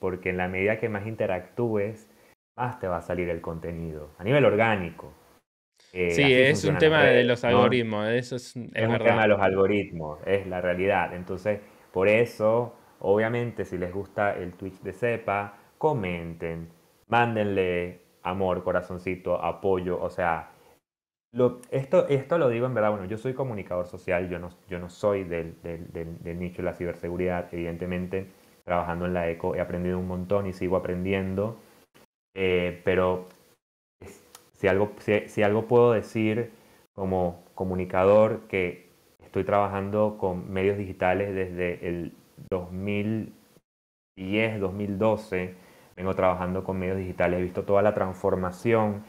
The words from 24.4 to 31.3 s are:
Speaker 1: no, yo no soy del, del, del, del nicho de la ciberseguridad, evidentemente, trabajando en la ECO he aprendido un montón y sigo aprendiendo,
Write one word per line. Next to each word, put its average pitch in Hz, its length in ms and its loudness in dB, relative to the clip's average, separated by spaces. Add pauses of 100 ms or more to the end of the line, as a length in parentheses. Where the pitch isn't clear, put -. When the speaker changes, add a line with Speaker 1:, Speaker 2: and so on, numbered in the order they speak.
Speaker 1:
no, 87 80 -10 (200)
yo 90 120 -8
no 87 100 -12
soy 101 320 0
del, 85 400 -6
del, 85 300 -10
del, 82 280 -10
del 85 200 -8
nicho 90 220 -6
de - 20 -
la 87 100 -2
ciberseguridad, 87 800 -4
evidentemente, 90 720 -6 (380)
trabajando 87 420 -2
en 90 80 -2
la 85 160 0
ECO 85 240 -4
he 87 60 -2
aprendido 90 400 -2
un 92 80 -6
montón 92 400 -2
y 92 40 -6
sigo 92 240 -2
aprendiendo, 95 840 -2 (720)